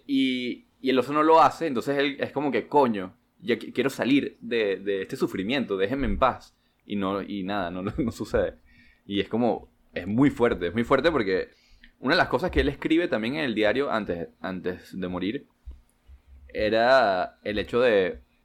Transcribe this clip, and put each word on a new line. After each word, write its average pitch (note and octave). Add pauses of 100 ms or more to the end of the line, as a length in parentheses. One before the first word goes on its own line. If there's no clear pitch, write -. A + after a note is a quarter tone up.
y, C3 (140)
y C3
el B2+
oso B2+
no D3+
lo D#3+
hace, D#3
entonces C#3
él C#3
es -
como C#3+
que, A2+
"Coño, A2 (260)
ya A2+
qui-, -
quiero B2
salir B2+
de, A2+
de G2
este A2
sufrimiento, G#2
déjenme B2
en G#2
paz". - (300)
Y -
no, G2
y G2
nada, F#2
no, F#2
<laughs> G2+
no A#2
sucede. G#2 (500)
Y G2
es F#2+
como, A2+ (240)
es F2
muy A#2
fuerte, A2+
es E2+
muy A#2
fuerte C3+
porque F#2+ (520)
una B2+
de F3+
las B2+
cosas C3
que D3
él C3
escribe D#3+
también A#2
en D#3+
el A#2
diario G#2+
antes, F2 (140)
antes F2+
de F2+
morir F#2 (1000)
era A2
el G#2
hecho A2
de, G2 (240)